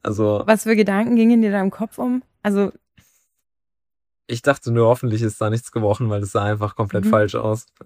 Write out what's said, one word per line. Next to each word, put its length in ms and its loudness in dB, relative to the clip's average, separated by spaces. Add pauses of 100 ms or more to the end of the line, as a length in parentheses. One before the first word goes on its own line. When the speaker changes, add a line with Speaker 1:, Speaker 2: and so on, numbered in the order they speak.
Speaker 1:
also 440 0
Speaker 2:
Was 180 2
für 120 2
Gedanken 400 2
gingen 260 4
dir 100 0
da 80 -2
im 100 -2
Kopf 280 -10
um? 240 -4 (200)
Also 300 0 (1600)
Speaker 1:
Ich 140 -6
dachte 300 0
nur, 160 4
hoffentlich 340 0
ist 180 -4
da 100 0
nichts 220 -4
gebrochen, 360 0
weil 140 -4
es 100 -8
sah 120 0
einfach 320 -2
komplett 280 -2
Speaker 2:
Mhm. 60 0
Speaker 1:
falsch 240 2
aus. 320 -4 (200)